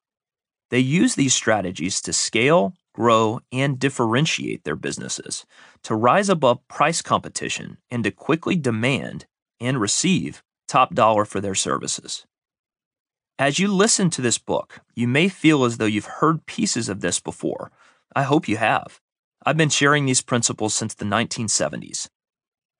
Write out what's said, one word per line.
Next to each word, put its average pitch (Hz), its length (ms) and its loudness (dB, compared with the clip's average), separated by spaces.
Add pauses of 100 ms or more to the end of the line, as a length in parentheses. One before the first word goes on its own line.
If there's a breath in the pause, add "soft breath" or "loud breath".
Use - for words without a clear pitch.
(680)
They 120 100 2
use 165 360 2
these 135 180 2
strategies 92 680 -2
to 85 120 -6
scale, 165 600 2 (200)
grow, 113 460 2 (120)
and 131 280 -2
differentiate 131 840 0
their 76 100 -4
businesses, - 720 -8 (380 soft breath)
to 113 120 -4
rise 139 340 4
above 135 380 2
price 160 340 -2
competition, - 760 -6 (120)
and 120 140 -4
to 101 80 -2
quickly - 460 -2
demand 117 680 -2 (340)
and 127 200 -2
receive 101 640 -2 (240)
top 127 260 2
dollar 110 320 4
for - 160 -6
their 95 140 -4
services. - 720 -6 (1120)
As 143 180 0
you 196 120 0
listen 202 420 2
to - 100 -6
this 117 160 0
book, - 440 -6 (140)
you 117 120 0
may 151 220 4
feel 151 340 4
as 117 140 0
though 117 80 0
you've 107 340 -2
heard 156 260 2
pieces - 440 -4
of 95 100 -6
this 87 220 -4
before. - 500 -8 (420 soft breath)
I 139 100 0
hope 143 260 0
you - 80 -2
have. - 420 -2 (460)
I've 143 100 2
been 156 140 4
sharing 147 360 4
these 131 160 2
principles 117 540 -2
since 110 180 -4
the - 120 -8
nineteen 107 420 -2
seventies. 58 600 -4 (720)